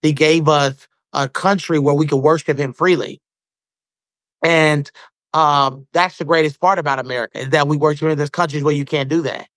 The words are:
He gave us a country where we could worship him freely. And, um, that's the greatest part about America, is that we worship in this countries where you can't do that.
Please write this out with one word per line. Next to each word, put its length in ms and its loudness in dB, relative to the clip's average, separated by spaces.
He 120 2
gave 340 2
us 400 0
a 160 -2
country 500 -2
where 160 2
we 140 0
could 140 0
worship 360 0
him 140 -4
freely. 480 -2
And, 480 2
um, 580 0
that's 260 -2
the 80 -6
greatest 360 0
part 180 2
about 200 -2
America, 420 -8
is 80 -8
that 180 2
we 80 0
worship 320 0
in 100 0
this 120 -4
countries 340 -4
where 100 2
you 120 -2
can't 240 -4
do 140 0
that. 340 -8